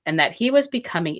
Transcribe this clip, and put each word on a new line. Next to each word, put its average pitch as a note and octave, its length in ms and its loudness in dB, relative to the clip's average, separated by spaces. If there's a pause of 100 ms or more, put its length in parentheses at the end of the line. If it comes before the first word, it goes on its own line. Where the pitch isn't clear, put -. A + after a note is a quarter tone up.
and D#3 160 0
that C#3+ 120 4
he A#3+ 180 -2
was C#4 180 4
becoming E3 520 -4